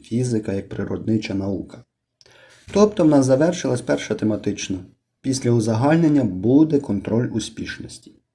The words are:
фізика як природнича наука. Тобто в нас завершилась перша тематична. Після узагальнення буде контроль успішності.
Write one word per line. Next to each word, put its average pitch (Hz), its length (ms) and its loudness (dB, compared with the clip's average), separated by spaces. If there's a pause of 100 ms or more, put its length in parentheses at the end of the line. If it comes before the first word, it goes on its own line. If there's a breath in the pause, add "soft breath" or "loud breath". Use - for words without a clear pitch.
фізика 117 500 -2
як 98 160 -6
природнича 98 640 -4
наука. 95 500 -6 (880 soft breath)
Тобто 202 320 4
в 156 40 6
нас 139 180 4
завершилась 135 540 2
перша - 340 -4
тематична. 101 640 -4 (420)
Після 120 300 -2
узагальнення 135 720 2
буде 131 560 2
контроль 107 520 -2
успішності. - 800 -10 (220)